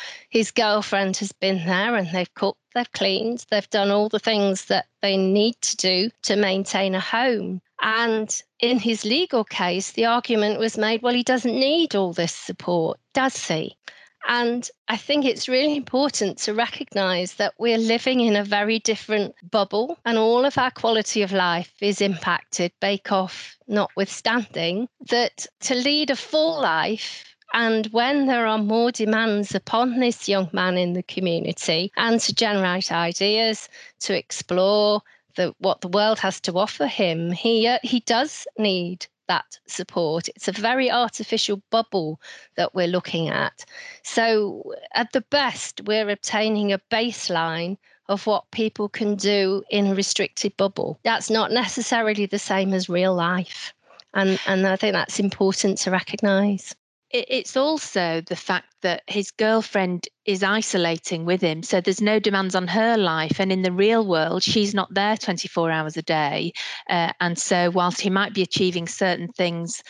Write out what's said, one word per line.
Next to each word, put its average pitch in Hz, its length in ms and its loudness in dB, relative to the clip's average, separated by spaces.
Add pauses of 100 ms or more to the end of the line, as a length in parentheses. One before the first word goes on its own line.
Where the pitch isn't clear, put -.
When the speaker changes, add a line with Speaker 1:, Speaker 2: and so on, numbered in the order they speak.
(300)
Speaker 1:
His 220 200 2
girlfriend 208 680 2
has 196 160 -6
been 190 320 0
there 190 300 0
and 185 140 0
they've 180 260 -4
cooked, - 260 -2 (120)
they've 240 200 -2
cleaned, 196 580 -2
they've 208 180 0
done 202 220 2
all 208 160 4
the 220 100 0
things 202 500 2
that - 180 0 (160)
they 196 160 2
need 202 420 4
to - 160 -2
do 190 340 2 (140)
to 202 140 0
maintain 190 580 0
a 190 60 -2
home. 214 600 -2 (200)
And 220 600 0 (200)
in 240 180 2
his 220 240 -2
legal 247 400 0
case, 180 480 -2
the 226 140 2
argument 220 520 2
was 220 200 -2
made, 220 240 0
"Well, 247 120 2
he 247 100 2
doesn't 247 360 0
need 294 360 2
all 190 180 0
this 170 200 -2
support, 175 640 -2 (160)
does 262 320 0
he?" - 300 -4 (520)
And 240 400 0 (200)
I 220 100 -2
think 285 260 0
it's - 240 0
really 285 300 2
important 254 600 -2
to 214 160 -4
recognise 190 800 -2
that - 240 -2
we're 233 180 2
living 233 440 2
in 220 140 4
a 202 80 2
very 208 360 0
different 214 560 -2 (160)
bubble 220 520 0
and 233 140 0
all 233 280 4
of 277 120 0
our 254 140 2
quality 220 500 0
of 190 100 0
life 180 480 0
is 202 220 0
impacted, 180 720 -2 (100)
Bake 196 300 -2
Off - 440 -2 (120)
notwithstanding, 208 1200 -2 (240)
that - 340 0 (140)
to - 160 -2
lead 285 340 0
a 269 60 2
full 311 440 0
life 180 640 -2 (300)
and 226 340 2
when 254 380 2
there 240 220 2
are 220 100 0
more 226 340 2
demands 214 640 0
upon 233 460 0
this 240 280 0
young 190 240 0
man 185 240 0
in 175 180 0
the 180 100 -4
community 170 920 -2
and 226 260 2
to - 120 -2
generate 190 580 0
ideas, 208 800 0 (300)
to - 180 -2
explore 208 880 2 (320)
the, 180 240 0
what 185 220 0
the 185 60 -6
world 208 300 2
has - 240 -2
to 175 120 -4
offer 214 340 0
him, 170 440 0
he, 226 360 2
uh, 240 160 2
he 247 160 0
does 240 480 -2 (100)
need 185 480 -2 (220)
that - 400 -4
support. 170 640 -2
It's - 180 -14
a 196 40 0
very 240 400 0
artificial 220 720 -2 (100)
bubble 180 480 0 (380)
that 175 180 0
we're 180 120 2
looking 170 420 -2
at. - 360 -2 (380)
So 214 680 0 (200)
at 226 180 -2
the 262 100 2
best, - 640 -2
we're 214 240 0
obtaining 208 640 0
a 190 100 -2 (100)
baseline 175 840 -2 (300)
of 196 200 -2
what - 240 0
people 214 360 -2
can 208 280 -2
do 196 560 2
in 202 160 2
a 196 80 2
restricted - 640 -2
bubble. - 460 -2
That's - 280 0
not 220 200 2
necessarily 220 760 0
the 208 100 -2
same 196 360 0
as 185 140 0
real 185 280 2
life. 175 580 -2 (400)
And, 190 320 2
and 190 220 2
I 190 80 2
think 208 180 0
that's - 260 -2
important 196 600 2
to 185 120 -2
recognise. 196 840 0 (340)
Speaker 2:
It, 240 180 -2
it's - 300 -4
also 196 640 0
the 175 140 -8
fact - 320 -4 (140)
that 175 260 -2
his 202 240 -4
girlfriend 208 760 0 (180)
is 196 180 0
isolating 175 840 0
with 185 160 2
him, 160 220 0
so 185 180 0
there's 190 200 0
no 214 180 4
demands 196 340 0
on 185 140 0
her 220 280 2
life. 160 440 0
And 190 120 2
in 190 120 0
the 185 80 2
real 214 340 4
world, 170 380 0
she's 202 300 2
not 196 200 -2
there 208 240 2
twenty-four 170 540 -2
hours 156 260 -2
a 160 60 -6
day. 160 500 -2 (360)
Uh, 170 300 0
and 175 180 0
so 175 340 2
whilst 180 300 0
he 196 80 0
might 196 240 0
be 190 100 2
achieving 175 440 0
certain 175 420 -2
things 170 600 -4